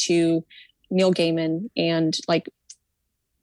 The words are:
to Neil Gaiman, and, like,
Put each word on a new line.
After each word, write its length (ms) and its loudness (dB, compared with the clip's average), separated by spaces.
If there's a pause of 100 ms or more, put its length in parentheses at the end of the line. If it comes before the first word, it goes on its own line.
to 360 2 (460)
Neil 240 2
Gaiman, 600 -2
and, 380 0 (140)
like, 220 -2 (920)